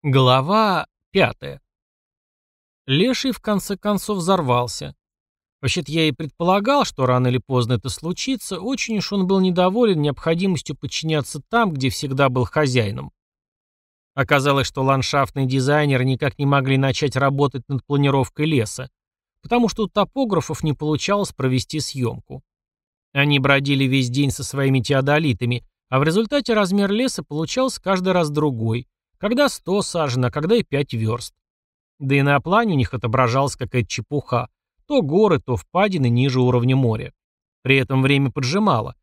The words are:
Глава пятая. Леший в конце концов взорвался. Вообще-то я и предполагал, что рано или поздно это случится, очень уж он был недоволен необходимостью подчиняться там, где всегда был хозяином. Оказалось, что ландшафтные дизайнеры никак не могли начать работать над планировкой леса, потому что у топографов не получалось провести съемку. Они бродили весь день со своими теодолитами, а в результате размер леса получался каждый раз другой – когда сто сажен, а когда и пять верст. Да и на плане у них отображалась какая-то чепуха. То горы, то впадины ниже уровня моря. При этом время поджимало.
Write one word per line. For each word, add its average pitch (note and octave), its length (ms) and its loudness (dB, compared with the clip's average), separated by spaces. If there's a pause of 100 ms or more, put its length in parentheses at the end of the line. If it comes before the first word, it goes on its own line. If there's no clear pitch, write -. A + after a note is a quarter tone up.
Глава C#3+ 760 2 (240)
пятая. A#2 520 -2 (1200)
Леший A#3 460 0
в - 80 -6
конце G3+ 360 -2
концов G#3 440 -2
взорвался. C3 720 0 (720)
Вообще-то C#3 280 -4
я D#3+ 160 2
и D3+ 40 2
предполагал, G3 760 0
что C3 220 -2
рано B2+ 220 2
или B2 100 0
поздно B2 340 0
это B2 160 -4
случится, F3+ 720 -6
очень A3 400 -4
уж - 140 -6
он G3 120 0
был F#3+ 140 2
недоволен F#3 600 2
необходимостью E3 760 -2
подчиняться D3+ 720 -4
там, A3+ 240 0
где C3 160 -2
всегда C3+ 400 0
был B2 160 0
хозяином. A2+ 680 -2 (1000)
Оказалось, C#3 540 2
что C3+ 160 -4
ландшафтные C3+ 640 0
дизайнеры C3+ 580 2
никак C3 320 -2
не C#3+ 80 -2
могли C3+ 320 2
начать C3+ 380 0
работать C#3 520 0
над C3+ 160 -4
планировкой C#3 600 0
леса, B2+ 460 -2 (500)
потому A#3+ 280 2
что A3 160 -2
у - 20 -8
топографов G3 720 -2
не D#3 120 0
получалось F#3+ 580 -2
провести C3 480 -2
съемку. C3 640 -8 (680)
Они C#3+ 280 2
бродили C#3 460 2
весь C3 260 0
день C#3 180 0
со - 140 -6
своими C3+ 380 0
теодолитами, C3+ 840 0 (240)
а B2+ 80 0
в C#3 60 2
результате A3 500 0
размер G3+ 380 2
леса A3 320 -2
получался D#3+ 580 -4
каждый F#3 320 0
раз E3+ 160 2
другой – B2 580 -2 (300)
когда A#3+ 320 0
сто G3 320 -4
сажен, C3 440 -2
а A#2+ 60 0
когда D#3+ 240 0
и A3+ 80 2
пять C#3 300 -4
верст. A2+ 400 -4 (680)
Да C#3 160 0
и C#3 60 4
на C#3+ 200 4
плане G#3 320 0
у D3 40 2
них A#2+ 160 0
отображалась B2+ 600 0
какая-то B2 320 -2
чепуха. - 600 -4 (380)
То C#4+ 140 2
горы, E3+ 380 4
то B2 160 -4
впадины F3+ 540 0
ниже B2+ 320 2
уровня B2 340 4
моря. A#2 380 0 (500)
При C3+ 140 4
этом C3 240 0
время C#3 280 2
поджимало. C#3 720 -2